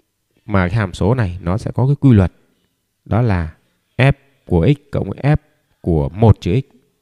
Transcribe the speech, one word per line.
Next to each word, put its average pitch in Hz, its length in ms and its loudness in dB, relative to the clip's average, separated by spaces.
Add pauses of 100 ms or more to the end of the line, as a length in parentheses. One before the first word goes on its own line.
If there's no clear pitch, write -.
(460)
mà 95 220 -2
cái 87 100 -2
hàm 98 160 -4
số 95 200 0
này 95 280 -4
nó 87 160 -4
sẽ - 140 -8
có 123 160 -2
cái 143 80 0
quy 135 180 4
luật, 95 180 4 (720)
đó 107 160 -2
là 90 340 -4 (420)
F 139 160 2 (320)
của 85 300 0
x - 40 -10 (120)
cộng - 180 -6
với - 140 -10
F 147 140 0 (440)
của 76 280 -2
một 101 320 4
trừ 92 200 -2
x - 20 -16 (380)